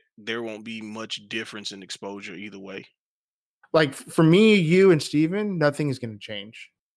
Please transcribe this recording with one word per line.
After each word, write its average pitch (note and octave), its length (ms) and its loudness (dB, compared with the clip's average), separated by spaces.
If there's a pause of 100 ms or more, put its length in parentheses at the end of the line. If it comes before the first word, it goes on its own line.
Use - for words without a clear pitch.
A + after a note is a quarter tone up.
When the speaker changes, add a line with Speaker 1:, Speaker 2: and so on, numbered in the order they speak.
(180)
Speaker 1:
there A2+ 240 -8
won't A2 240 -10
be A2+ 160 -12
much G#2+ 480 -12
difference A2 420 -10
in G2 120 -16
exposure G2+ 500 -12
either G2+ 260 -14
way. G2 280 -14 (880)
Speaker 2:
Like, D#3 160 4
f-, C3+ 60 -12 (100)
for - 180 2
me, G3+ 320 8
you, F#3 360 6
and D#3 100 4
Steven, F3+ 560 -2
nothing D3 320 0
is B2+ 100 -6
gonna A2 180 -10
change. G#2 540 -16 (260)